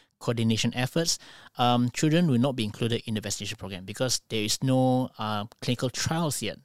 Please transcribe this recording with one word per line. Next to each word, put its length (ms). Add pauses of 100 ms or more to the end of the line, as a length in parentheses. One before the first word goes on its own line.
(200)
coordination 540
efforts, 460 (380)
um, 340
children 380
will 100
not 160
be 80
included 420
in 100
the 60
vaccination 360
program 280
because 440
there 140
is 200
no, 540
uh, 280 (160)
clinical 280
trials 520
yet 240